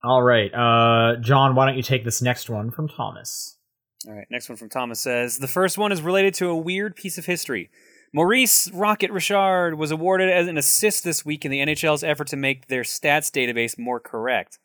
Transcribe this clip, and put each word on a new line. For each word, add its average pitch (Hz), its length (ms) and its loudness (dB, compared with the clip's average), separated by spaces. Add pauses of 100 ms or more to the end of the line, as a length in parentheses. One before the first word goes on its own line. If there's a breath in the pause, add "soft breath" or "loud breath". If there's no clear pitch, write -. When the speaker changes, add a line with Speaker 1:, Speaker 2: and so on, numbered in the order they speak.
Speaker 1:
All 123 200 4
right, 117 320 4
uh, 117 640 4
John, 135 340 4
why 131 120 6
don't 135 100 0
you 127 60 -4
take 120 220 -2
this 117 180 -2
next 123 260 -2
one 110 220 -6
from 156 180 -6
Thomas? - 720 -12 (500)
Speaker 2:
All 110 60 -18
right, 101 160 -16
next 123 180 -10
one 120 80 -14
from 110 140 -18
Thomas 120 300 -6
says, 123 380 -4
"The 135 100 -6
first 185 280 0
one 202 160 0
is 175 80 -2
related 190 340 2
to 180 140 -2
a 165 80 -2
weird 185 400 -4
piece - 220 -10
of 165 80 -12
history. 139 420 -4 (440 soft breath)
Maurice 185 600 2
Rocket 202 380 0
Richard 185 680 2
was 151 140 -4
awarded 185 400 2
as 175 180 2
an 165 80 -4
assist 202 480 0
this 165 200 -4
week 151 200 -6
in 143 60 -4
the 139 100 -2
N 143 80 0
H 151 160 -2
L's 151 180 2
effort 147 260 -2
to 143 80 -6
make 135 320 -2
their 127 140 -2
stats - 480 0
database 117 480 -2
more 120 220 -4
correct. 117 640 -4